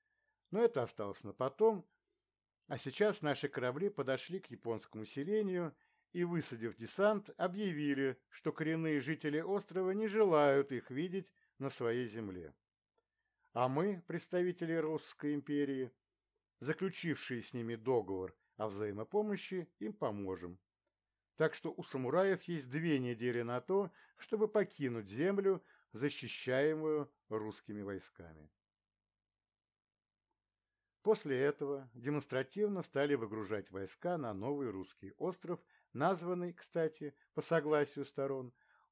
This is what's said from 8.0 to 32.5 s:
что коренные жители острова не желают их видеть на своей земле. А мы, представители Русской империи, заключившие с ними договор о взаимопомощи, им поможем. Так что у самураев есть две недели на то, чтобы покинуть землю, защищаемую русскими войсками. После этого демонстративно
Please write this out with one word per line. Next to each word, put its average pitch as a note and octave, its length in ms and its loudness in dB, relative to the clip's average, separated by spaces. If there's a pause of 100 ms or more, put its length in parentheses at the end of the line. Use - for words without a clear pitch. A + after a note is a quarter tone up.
что - 220 -4
коренные D#3+ 500 0
жители D3+ 380 -2
острова F#3+ 520 0
не G#3+ 160 0
желают D3+ 640 6
их A#2+ 180 -4
видеть F3 420 -4 (280)
на C3+ 100 -2
своей A#2+ 380 0
земле. G2 480 -8 (1000)
А B2 140 4
мы, E3+ 400 0
представители F3 640 -2
Русской D3+ 640 -2
империи, C#3 560 0 (680)
заключившие D#3 840 -4
с - 100 -12
ними A#2 220 -4
договор G#2 600 0 (220)
о G#2+ 100 -2
взаимопомощи, F3 1080 -2
им G#3 160 -6
поможем. F#2+ 640 -4 (800)
Так D#3 140 4
что - 240 -8
у F3 60 -8
самураев E3+ 600 2
есть D3+ 260 -6
две D3+ 300 2
недели A#2+ 440 0
на A#2+ 180 -2
то, F#3+ 320 0 (240)
чтобы G#3+ 320 0
покинуть B2+ 580 0
землю, F#3+ 560 2 (300)
защищаемую C#3+ 1160 0 (200)
русскими G#2+ 520 -6
войсками. E2+ 680 -10 (2500)
После D#3 380 4
этого C#3 540 0
демонстративно D3 880 0